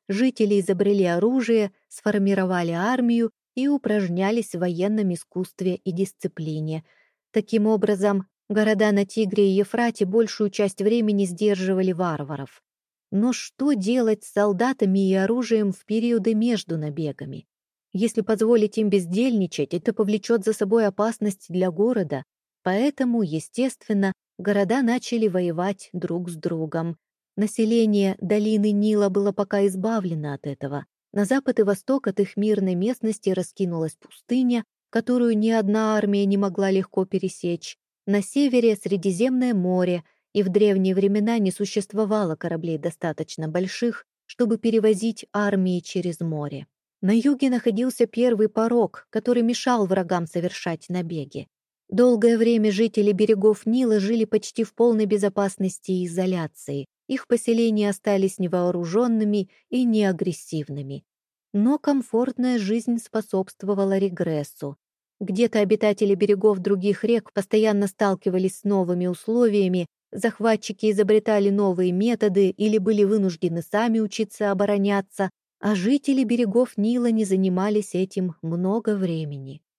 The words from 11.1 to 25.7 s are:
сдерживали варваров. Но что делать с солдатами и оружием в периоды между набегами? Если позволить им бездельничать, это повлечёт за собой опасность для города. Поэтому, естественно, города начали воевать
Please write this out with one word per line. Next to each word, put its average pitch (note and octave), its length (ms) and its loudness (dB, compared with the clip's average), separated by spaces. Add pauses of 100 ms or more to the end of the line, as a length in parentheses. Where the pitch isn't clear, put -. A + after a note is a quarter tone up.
сдерживали F#3 680 0
варваров. D3+ 720 -6 (500)
Но A3+ 220 2
что - 400 -2
делать A3 500 0
с - 100 -16
солдатами G3+ 760 2
и F#3+ 40 2
оружием G#3+ 580 0
в - 140 -12
периоды A3+ 480 0
между G#3+ 440 -2
набегами? D3+ 680 -8 (460)
Если A3+ 280 0
позволить A3 560 2
им G#3+ 120 2
бездельничать, F#3+ 840 0
это F3 180 -2
повлечёт G#3 540 0
за A3 80 2
собой G#3+ 320 2
опасность G#3 640 -4
для F3+ 220 0
города. F3 520 -2 (400)
Поэтому, A#3 600 0
естественно, G3 880 -2 (240)
города G3+ 460 0
начали A#3 440 0
воевать F3+ 680 -2